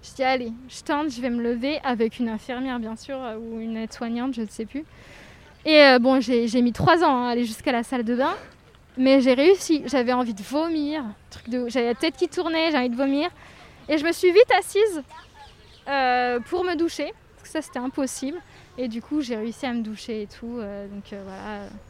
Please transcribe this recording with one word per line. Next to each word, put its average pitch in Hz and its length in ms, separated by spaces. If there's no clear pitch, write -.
je - 120
dis, « 269 80
Allez, 254 280
je - 120
tente, 302 300
je 233 100
vais 254 80
me 240 120
lever », 240 420
avec 233 360
une 233 100
infirmière, 247 500
bien 220 160
sûr, 269 260
euh, 226 160
ou 226 220
une 226 180
aide-soignante, 233 560
je 233 80
ne 214 60
sais 220 180
plus. 277 180
Et, 311 180
euh, 262 160
bon, 262 200
j'ai, 240 280
j'ai 240 140
mis 240 120
trois 339 300
ans, 294 200
hein, 247 40
à 240 40
aller 240 140
jusqu'à 220 260
la 233 120
salle 240 200
de 233 120
bain, 285 180
mais 269 240
j'ai 247 140
réussi. 311 500
J'avais 247 280
envie 247 200
de 196 80
vomir, 302 640
truc - 200
de, 247 200
j'avais 233 180
la 240 80
tête 330 220
qui 349 100
tournait, 330 440
j'ai 302 60
envie 247 120
de 233 60
vomir. 277 340
Et 302 120
je 285 60
me 339 60
suis 359 200
vite 427 260
assise, 392 460
euh, 247 520
pour 349 240
me 359 120
doucher, 320 380
parce - 80
que - 60
ça, 311 120
c'était - 180
impossible. 269 600
Et 254 100
du 226 140
coup, 302 200
j'ai 240 140
réussi 220 320
à 240 60
me 240 80
doucher 214 420
et 208 40
tout, 233 300
euh, 202 300
donc, 202 260
euh, 196 100
voilà. 202 420